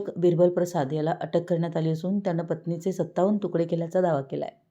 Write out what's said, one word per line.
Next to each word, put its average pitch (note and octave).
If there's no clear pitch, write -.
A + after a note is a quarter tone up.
बिरबल F3
प्रसाद F3
याला D#3
अटक E3+
करण्यात E3+
आली D#3+
असून F3+
त्यानं F3
पत्नीचे E3
सत्तावन्न F3+
तुकडे F3
केल्याचा E3+
दावा D#3+
केलाय. C#3+